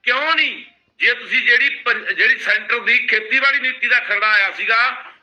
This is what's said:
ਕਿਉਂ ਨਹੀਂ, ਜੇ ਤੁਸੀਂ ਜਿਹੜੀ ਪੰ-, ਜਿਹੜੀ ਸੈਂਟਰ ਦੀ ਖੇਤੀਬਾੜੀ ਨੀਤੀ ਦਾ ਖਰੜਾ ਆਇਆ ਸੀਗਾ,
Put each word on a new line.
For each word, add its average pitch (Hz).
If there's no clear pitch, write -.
ਕਿਉਂ 294
ਨਹੀਂ, 294
ਜੇ 226
ਤੁਸੀਂ 233
ਜਿਹੜੀ 240
ਪੰ-, 220
ਜਿਹੜੀ 247
ਸੈਂਟਰ 208
ਦੀ 233
ਖੇਤੀਬਾੜੀ 240
ਨੀਤੀ 254
ਦਾ 247
ਖਰੜਾ 208
ਆਇਆ 196
ਸੀਗਾ, 226